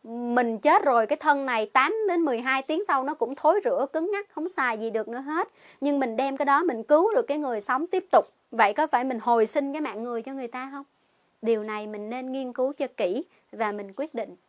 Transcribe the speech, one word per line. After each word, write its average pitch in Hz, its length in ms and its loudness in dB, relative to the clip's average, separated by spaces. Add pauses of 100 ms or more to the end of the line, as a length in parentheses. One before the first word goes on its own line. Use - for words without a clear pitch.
Mình 240 540 0
chết 339 260 4
rồi, 233 220 4
cái 285 100 0
thân 285 300 2
này 226 200 0
tám 269 280 2 (140)
đến 349 120 2
mười 262 200 2
hai 262 220 0
tiếng 311 260 -2
sau 269 160 2
nó 285 100 -4
cũng 247 200 -2
thối 339 260 4
rữa, 233 320 0
cứng 320 200 -2
ngắc, 403 220 -4
không 320 140 -6
xài 254 300 -2
gì 220 120 -4
được 214 180 -4
nữa 233 120 -8
hết. 311 280 -4 (320)
Nhưng 285 200 0
mình 233 160 0
đem 269 200 -2
cái 285 100 -2
đó 277 160 4
mình 262 200 -2
cứu 339 320 4
được 262 80 4
cái 277 160 -2
người 254 220 -2
sống 262 260 -2
tiếp 370 260 -2
tục. 220 120 6 (260)
Vậy 220 220 4
có 294 140 2
phải 254 180 0
mình 254 140 -4
hồi 226 280 4
sinh 277 260 -2
cái 302 80 -6
mạng 226 240 -6
người 240 180 -6
cho 262 100 -12
người 269 160 -10
ta 254 240 -10
không? 277 120 -14 (580)
Điều 220 200 2
này 214 240 -6
mình 214 240 -10
nên 262 220 -6
nghiên 262 200 -6
cứu 254 200 0
cho 277 140 -4 (100)
kỹ 214 280 -2 (280)
và 214 200 -2
mình 202 240 -8
quyết 311 180 -8
định 196 220 -8 (120)